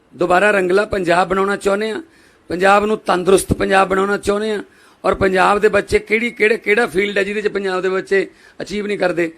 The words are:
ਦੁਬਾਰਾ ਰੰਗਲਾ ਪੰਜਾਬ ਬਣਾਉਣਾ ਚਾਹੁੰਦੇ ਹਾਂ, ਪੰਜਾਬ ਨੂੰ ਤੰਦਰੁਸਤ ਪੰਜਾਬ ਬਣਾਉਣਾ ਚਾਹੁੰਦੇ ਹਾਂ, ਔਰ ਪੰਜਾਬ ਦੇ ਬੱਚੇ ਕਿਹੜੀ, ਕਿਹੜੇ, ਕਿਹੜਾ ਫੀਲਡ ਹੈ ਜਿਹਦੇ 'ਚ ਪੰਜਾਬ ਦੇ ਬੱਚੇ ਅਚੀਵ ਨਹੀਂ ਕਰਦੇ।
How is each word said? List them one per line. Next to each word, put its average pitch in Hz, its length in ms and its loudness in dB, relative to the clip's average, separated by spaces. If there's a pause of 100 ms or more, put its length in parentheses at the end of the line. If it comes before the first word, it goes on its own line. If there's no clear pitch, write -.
(160)
ਦੁਬਾਰਾ 180 360 2
ਰੰਗਲਾ 190 340 2
ਪੰਜਾਬ 185 420 0
ਬਣਾਉਣਾ 196 280 -2
ਚਾਹੁੰਦੇ 202 360 -2
ਹਾਂ, 320 120 -10 (440)
ਪੰਜਾਬ 196 380 2
ਨੂੰ 214 120 0
ਤੰਦਰੁਸਤ 185 560 2
ਪੰਜਾਬ 190 340 2
ਬਣਾਉਣਾ 196 300 0
ਚਾਹੁੰਦੇ 208 340 -2
ਹਾਂ, 202 120 -4 (420)
ਔਰ 190 100 2
ਪੰਜਾਬ 190 440 2
ਦੇ 208 100 4
ਬੱਚੇ 202 300 0
ਕਿਹੜੀ, 220 320 -2
ਕਿਹੜੇ, 214 260 0
ਕਿਹੜਾ 208 300 0
ਫੀਲਡ 196 300 -2
ਹੈ 202 60 0
ਜਿਹਦੇ 208 180 -4
'ਚ 202 60 -4
ਪੰਜਾਬ 196 340 -4
ਦੇ 185 80 -2
ਬੱਚੇ 185 380 -2 (340)
ਅਚੀਵ 202 260 -6
ਨਹੀਂ 202 100 -4
ਕਰਦੇ। 170 400 -2